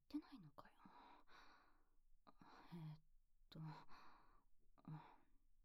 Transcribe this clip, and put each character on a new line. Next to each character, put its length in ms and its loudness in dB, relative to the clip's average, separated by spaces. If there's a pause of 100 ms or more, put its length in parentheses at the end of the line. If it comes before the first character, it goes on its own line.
て 100 10
な 120 10
い 100 -2
の 120 -2
か 160 -2
よ。 60 -10 (2000)
え 20 2
ー 180 4
っ 40 2 (520)
と、 100 0 (2000)